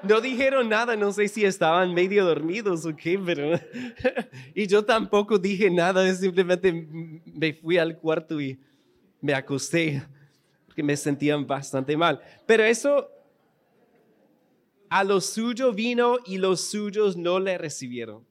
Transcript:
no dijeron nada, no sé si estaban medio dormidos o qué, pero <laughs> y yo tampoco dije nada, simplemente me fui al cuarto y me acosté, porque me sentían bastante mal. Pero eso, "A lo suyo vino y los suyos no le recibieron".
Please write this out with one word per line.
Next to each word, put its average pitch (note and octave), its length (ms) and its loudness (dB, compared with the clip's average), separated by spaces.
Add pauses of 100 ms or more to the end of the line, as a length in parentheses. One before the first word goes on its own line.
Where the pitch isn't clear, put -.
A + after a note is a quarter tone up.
no G#3+ 180 4
dijeron C4 480 0
nada, A3+ 260 0
no G3+ 160 0
sé G3+ 160 0
si G#3 160 -2
estaban F3+ 500 2
medio F#3+ 300 2
dormidos E3+ 640 0
o D#3+ 100 -6
qué, E3+ 240 -2
pero E3 400 -2 (480)
<laughs> C#3+ 480 -8
y G3+ 120 -2
yo G#3 180 4
tampoco G#3 520 2
dije G3 320 2
nada, F#3 460 2
simplemente F3+ 560 2
me D#3+ 840 -6
fui E3 240 -2
al D#3+ 200 0
cuarto D#3+ 420 -2
y C3+ 180 -6 (640)
me C#3+ 140 -2
acosté, C#3 680 -2 (640)
porque - 160 -10
me D3 140 0
sentían D3 500 0
bastante C#3 520 -4
mal. D#3+ 240 2 (240)
Pero A3 180 6
eso, A#3+ 480 2 (1800)
"A F#3 140 2
lo G3 160 2
suyo A#3 540 -2
vino A#3+ 520 2
y F#3+ 120 -8
los F#3 240 2
suyos G#3 560 -2
no F3 200 0
le F#3+ 200 -2
recibieron". B2 720 -10